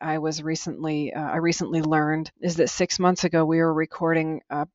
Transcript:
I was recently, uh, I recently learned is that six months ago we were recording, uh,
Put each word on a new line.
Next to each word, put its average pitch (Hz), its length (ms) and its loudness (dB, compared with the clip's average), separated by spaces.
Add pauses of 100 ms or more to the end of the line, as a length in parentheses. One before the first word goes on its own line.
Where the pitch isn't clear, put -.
I 160 160 -4
was 156 260 -4
recently, 156 720 -4
uh, - 80 -6
I 147 160 -4
recently 165 460 0
learned 156 480 0 (100)
is 175 140 -2
that 165 160 4
six - 300 -2
months 180 240 4
ago 165 200 2
we 160 140 2
were 165 160 4
recording, 160 760 0
uh, 147 160 -4 (100)